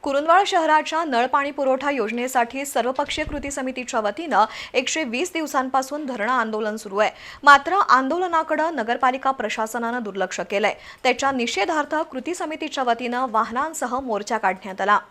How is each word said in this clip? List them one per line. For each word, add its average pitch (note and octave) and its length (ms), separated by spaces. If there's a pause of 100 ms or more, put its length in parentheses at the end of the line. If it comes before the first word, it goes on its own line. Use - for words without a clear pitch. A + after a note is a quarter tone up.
कुरुंदवाड D#4+ 440
शहराच्या D#4+ 580
नळ B3+ 220
पाणी C#4+ 260
पुरवठा C4+ 400
योजनेसाठी A#3+ 760
सर्वपक्षीय C#4 600
कृती C#4+ 260
समितीच्या B3+ 480
वतीनं G#3+ 460 (280)
एकशे C4+ 300
वीस B3+ 300
दिवसांपासून C#4 720
धरणं A#3 260
आंदोलन A3 440
सुरू G3+ 220
आहे. G#3 140 (320)
मात्र C#4+ 300
आंदोलनाकडे E4 960
नगरपालिका B3+ 600
प्रशासनानं A#3 720
दुर्लक्ष F#3+ 360
केलंय. G3+ 340 (300)
त्याच्या C4 280
निषेधार्थ D4 640
कृती D#4 400
समितीच्या D#4 480
वतीनं B3 460
वाहनांसह A#3 720
मोर्चा A3 380
काढण्यात F#3+ 440
आला. G3+ 180 (120)